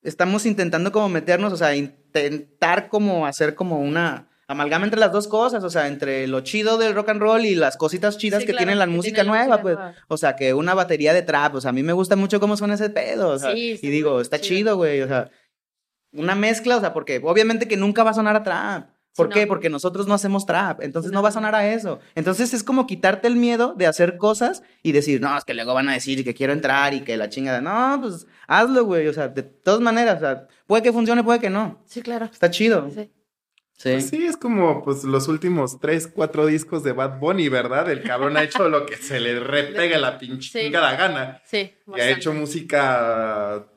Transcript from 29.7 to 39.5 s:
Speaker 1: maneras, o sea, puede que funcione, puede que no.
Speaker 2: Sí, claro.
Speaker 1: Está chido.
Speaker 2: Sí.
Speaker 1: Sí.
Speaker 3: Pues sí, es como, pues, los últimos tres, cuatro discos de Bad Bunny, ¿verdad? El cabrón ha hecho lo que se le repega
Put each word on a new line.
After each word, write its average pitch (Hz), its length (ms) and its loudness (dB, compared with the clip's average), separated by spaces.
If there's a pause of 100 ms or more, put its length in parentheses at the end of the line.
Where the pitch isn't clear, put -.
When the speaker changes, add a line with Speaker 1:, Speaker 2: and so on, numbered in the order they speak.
Speaker 1:
maneras, 226 360 2
o 151 40 -8
sea, 135 260 -4 (200)
puede 214 160 2
que 240 100 4
funcione, 233 320 2
puede 233 160 2
que 202 100 -2
no. 202 360 -6
Speaker 2:
Sí, - 160 -14
claro. 233 240 -8
Speaker 1:
Está 175 240 0
chido. 180 440 2
Speaker 2:
Sí. 208 160 -12 (680)
Speaker 1:
Sí. 131 140 -4
Speaker 3:
Pues 131 200 0
sí, 320 160 -2
es 330 100 -2
como, 180 480 0
pues, 139 180 -2
los 135 260 0
últimos 156 520 -2
tres, 160 260 0
cuatro 156 400 0
discos 156 380 -2
de 131 80 0
Bad 135 260 -4
Bunny, 160 300 0
¿verdad? 131 420 0
El 135 140 -4
cabrón 135 320 -2
ha 151 80 2
hecho 170 240 0
lo 147 180 2
que 110 100 -10
se 135 220 -6
le 120 220 -2
repega 147 580 0